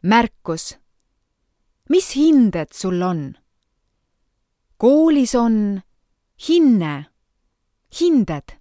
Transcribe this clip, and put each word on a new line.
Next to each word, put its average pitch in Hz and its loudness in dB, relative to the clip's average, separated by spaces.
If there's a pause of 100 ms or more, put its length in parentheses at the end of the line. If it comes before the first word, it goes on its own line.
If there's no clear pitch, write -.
Märkus. 202 -2 (1120)
Mis 370 0
hinded 262 2
sul 180 -4
on? 170 -6 (1400)
Koolis 285 2
on 214 -2 (680)
hinne, 202 0 (920)
hinded. 254 -2